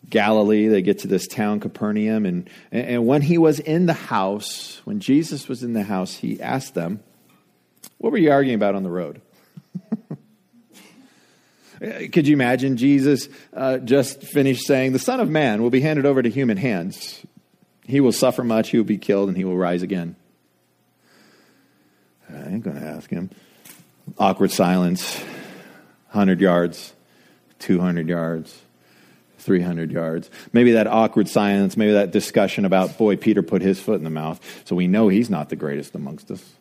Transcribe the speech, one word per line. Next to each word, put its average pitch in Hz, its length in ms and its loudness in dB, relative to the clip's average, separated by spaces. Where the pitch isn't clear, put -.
Galilee. 107 600 2
They 104 120 4
get 95 200 0
to 95 80 -8
this 95 180 0
town, 104 320 -4
Capernaum, 107 680 -4
and, 90 240 -4
and 120 380 -2
when 143 140 4
he 170 160 2
was 156 200 4
in 160 280 0
the 165 60 2
house, - 920 -6
when 104 160 -6
Jesus 143 480 0
was 127 160 -10
in 120 80 -6
the 110 100 -2
house, 95 320 -4
he - 260 -8
asked - 340 -8
them, 87 260 -6
"What 226 140 -2
were 254 60 0
you 160 120 4
arguing 139 240 2
about 101 220 0
on 95 80 -4
the 90 60 -6
road?" 85 300 -6
<laughs> - 320 -12
Could 147 160 4
you 151 60 6
imagine 131 420 0
Jesus, 139 520 2
uh, 131 260 -2
just 131 440 0
finished 135 420 0
saying, 131 280 2
"The 131 80 0
Son 254 180 -2
of 226 100 0
Man 139 320 0
will 117 100 2
be 131 100 4
handed 147 260 0
over 135 160 4
to 120 80 2
human 117 260 0
hands. 95 640 -6
He 139 160 0
will 123 120 4
suffer 127 320 0
much, 113 260 0
he 123 60 0
will 113 80 4
be 98 140 -2
killed, 101 300 0
and 92 80 -4
he 95 80 -4
will 92 120 -2
rise 90 260 0
again." 87 320 -6
I 71 160 -14
ain't 107 140 -6
gonna 73 220 -10
ask 78 260 -14
him. 90 200 -8
Awkward 98 320 2
silence, 90 720 0
hundred 95 320 2
yards, 87 520 0
two 92 220 0
hundred 87 280 -2
yards, 82 500 -6
three 92 220 2
hundred 85 320 -4
yards. 82 380 -6
Maybe 120 200 6
that 110 140 4
awkward 110 420 2
silence, 101 480 2
maybe 107 160 4
that 101 200 4
discussion 101 520 0
about, 92 340 2
"Boy, 104 180 4
Peter 101 260 2
put 87 200 0
his 95 160 2
foot 107 180 -2
in 78 80 -6
the 80 60 -6
mouth, 80 300 -6
so - 100 -4
we 90 140 0
know 107 200 4
he's 104 220 2
not 76 180 -4
the 80 80 -8
greatest 71 380 -8
amongst 76 360 -12
us. 95 120 -12